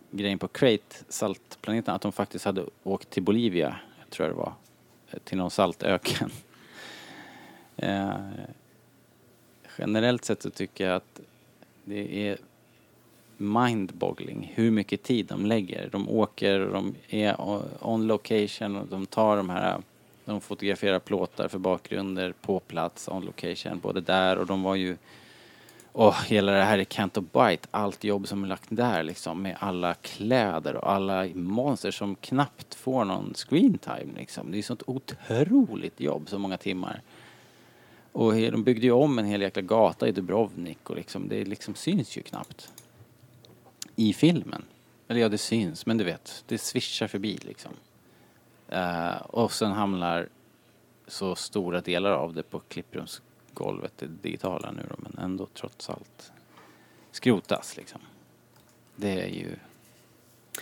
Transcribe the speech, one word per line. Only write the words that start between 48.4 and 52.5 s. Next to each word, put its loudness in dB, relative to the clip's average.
Eh, -2
och 0
sen 0
hamnar 0
så -4
stora -2
delar 0
av 0
det -6
på -10